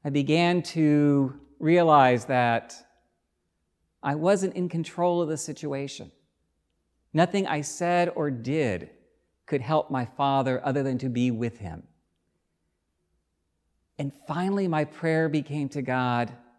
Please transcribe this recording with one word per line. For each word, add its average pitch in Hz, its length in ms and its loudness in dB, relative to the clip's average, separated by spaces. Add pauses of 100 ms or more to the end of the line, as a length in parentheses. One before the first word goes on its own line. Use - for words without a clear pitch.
I 147 60 -4
began 160 520 2
to 147 760 2 (220)
realize 151 640 6
that 123 500 0 (1300)
I 147 140 -2
wasn't 185 380 0
in 180 140 -4
control 170 540 -2
of 160 60 -2
the 156 80 -4
situation. 139 720 -10 (1000)
Nothing 185 340 2
I 147 140 -4
said 175 560 -2
or 147 140 -4
did 123 600 -4 (560)
could 139 140 -2
help 143 320 -2
my 127 140 -2
father 135 580 -2
other 135 180 0
than 131 160 -2
to 131 100 -4
be 123 220 0
with 113 280 -4
him. 82 280 -12 (2000)
And 139 160 -6 (140)
finally, 190 400 -2
my 156 200 0
prayer 160 420 -2
became 147 400 -4
to 139 140 -6
God 123 540 0 (220)